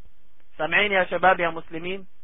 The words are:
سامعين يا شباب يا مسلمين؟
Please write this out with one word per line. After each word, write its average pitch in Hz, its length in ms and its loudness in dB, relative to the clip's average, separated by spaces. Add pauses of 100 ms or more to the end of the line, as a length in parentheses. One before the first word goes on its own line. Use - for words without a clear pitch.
(580)
سامعين 175 340 2
يا 190 120 4
شباب 180 360 4
يا 170 100 2
مسلمين؟ 170 560 -6 (180)